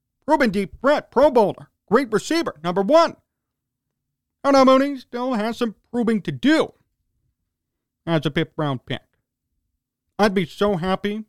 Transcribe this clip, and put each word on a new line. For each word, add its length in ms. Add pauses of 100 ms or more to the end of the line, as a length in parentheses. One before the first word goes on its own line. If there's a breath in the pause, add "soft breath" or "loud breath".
(260)
Proven 240
deep 300
threat, 320
Pro 180
Bowler, 400 (180)
great 240
receiver, 520
number 180
one. 320 (1300)
Darnell 220
Mooney 320
still 380
has 220
some 200 (160)
proving 300
to 100
do 400 (1300)
as 220
a 60
fifth 240
round 280
pick. 180 (1160)
I'd 160
be 100
so 320
happy 520